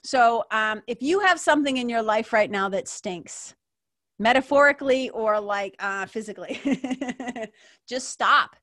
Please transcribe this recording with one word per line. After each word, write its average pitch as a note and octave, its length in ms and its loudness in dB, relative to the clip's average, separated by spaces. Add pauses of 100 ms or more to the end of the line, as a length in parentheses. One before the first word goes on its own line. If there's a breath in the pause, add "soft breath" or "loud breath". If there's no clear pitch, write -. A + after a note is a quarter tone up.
So, A#3 480 4
um, G#3+ 360 -2
if A#3 140 -6
you E4+ 200 2
have F4+ 180 4
something C#4+ 380 2
in A#3+ 120 -2
your A#3 140 -2
life G#3+ 280 0
right G#3+ 200 2
now G3 180 -2
that F#3+ 180 -4
stinks, - 680 -12 (640)
metaphorically C4 920 2
or, G#3+ 300 -2
like, G3+ 400 -6
uh, G3 260 -6
physically, G3+ 580 -12
<laughs> B3 880 -6 (360 soft breath)
just B3+ 220 -8
stop. A#3+ 540 2